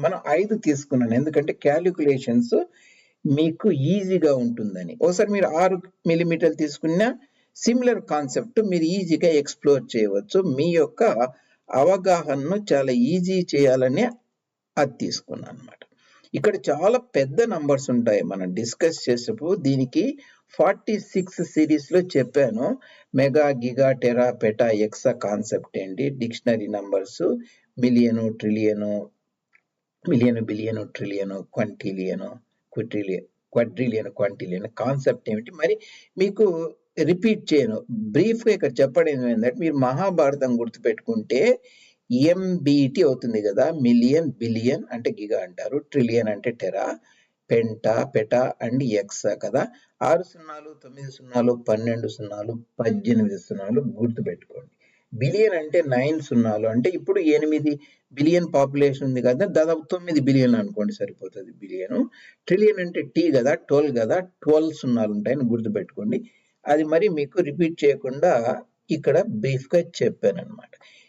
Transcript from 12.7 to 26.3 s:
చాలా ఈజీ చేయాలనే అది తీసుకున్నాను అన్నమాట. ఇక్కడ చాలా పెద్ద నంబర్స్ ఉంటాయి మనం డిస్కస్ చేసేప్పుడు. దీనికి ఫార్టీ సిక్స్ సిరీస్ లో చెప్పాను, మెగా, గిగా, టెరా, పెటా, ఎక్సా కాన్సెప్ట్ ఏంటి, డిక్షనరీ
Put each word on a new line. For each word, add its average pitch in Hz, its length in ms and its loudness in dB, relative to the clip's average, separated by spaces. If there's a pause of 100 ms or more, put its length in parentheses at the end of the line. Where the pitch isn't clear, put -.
చాలా 135 200 2 (200)
ఈజీ 185 260 0 (160)
చేయాలనే 131 500 4 (760)
అది 135 220 0
తీసుకున్నాను - 520 -10
అన్నమాట. - 280 -20 (560)
ఇక్కడ 196 160 2 (140)
చాలా 180 300 0 (180)
పెద్ద 139 220 0 (160)
నంబర్స్ 143 400 0
ఉంటాయి 113 360 2
మనం 95 180 -6 (100)
డిస్కస్ 139 480 -2
చేసేప్పుడు. 120 460 -2 (140)
దీనికి 135 380 0 (520)
ఫార్టీ 190 380 0 (180)
సిక్స్ 185 280 -4 (140)
సిరీస్ 151 400 2
లో 185 60 6 (140)
చెప్పాను, 127 520 0 (520)
మెగా, 139 280 4 (160)
గిగా, 127 260 2 (140)
టెరా, 120 240 4 (160)
పెటా, 117 260 2 (180)
ఎక్సా 120 260 -2 (120)
కాన్సెప్ట్ 104 580 -4
ఏంటి, 95 220 -6 (160)
డిక్షనరీ 117 560 -2